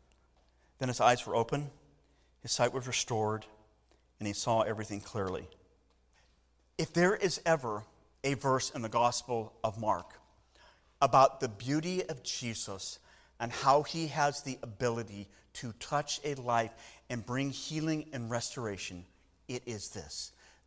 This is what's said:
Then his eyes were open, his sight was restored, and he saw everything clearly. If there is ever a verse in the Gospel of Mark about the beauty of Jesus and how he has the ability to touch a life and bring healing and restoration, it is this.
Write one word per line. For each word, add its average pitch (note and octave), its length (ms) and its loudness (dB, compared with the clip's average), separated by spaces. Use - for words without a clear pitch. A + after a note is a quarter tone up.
Then C3 100 -2
his A#2+ 120 -2
eyes A#2+ 240 6
were A2 120 -2
open, C#3 340 0
his - 80 -8
sight - 240 2
was B2+ 140 -4
restored, A2 580 -2
and G#2+ 80 -6
he G2+ 80 -2
saw A2+ 280 2
everything G#2 380 -2
clearly. F#2+ 460 -4
If D#3+ 160 -2
there F3+ 220 4
is G3+ 320 0
ever A#2+ 380 2
a C#3 100 0
verse C3 360 2
in C3 120 -6
the A2+ 60 -4
Gospel A#2 640 2
of A2 160 -2
Mark G#2 400 0
about C3+ 380 8
the C3 100 0
beauty D#3 600 -2
of B2+ 160 -8
Jesus - 720 -6
and A#2 140 -4
how C#3 320 6
he E3 240 -4
has C#3+ 340 0
the C3 220 -8
ability A2 640 -4
to A#2 260 -10
touch - 460 -4
a D3+ 100 -4
life A#2+ 380 0
and A#2+ 160 -6
bring C3+ 260 -2
healing D#3 640 -4
and A#2+ 160 -6
restoration, G#2+ 760 -6
it B2 200 -8
is A2 240 -8
this. - 420 -12